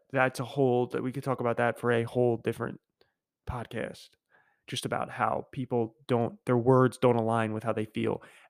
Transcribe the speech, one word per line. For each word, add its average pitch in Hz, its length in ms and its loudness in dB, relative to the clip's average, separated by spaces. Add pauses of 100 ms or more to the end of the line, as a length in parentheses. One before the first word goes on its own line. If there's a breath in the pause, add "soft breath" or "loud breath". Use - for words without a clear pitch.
(120)
that's 131 260 0
a 135 60 -6
whole, 123 440 2
that 123 140 -6
we 127 80 -4
could 135 140 -8
talk 131 160 -2
about 120 160 0
that 120 240 0
for 120 100 0
a 117 140 2
whole 120 320 0
different - 440 -6 (720)
podcast, - 600 -8 (580)
just - 180 -6
about - 240 -4
how - 400 -2
people 120 460 -4 (100)
don't, 117 280 0 (120)
their 127 100 4
words 127 420 6
don't 123 180 4
align 113 360 0
with 107 120 -6
how 110 80 -2
they 107 140 -2
feel. 110 360 -4 (280 loud breath)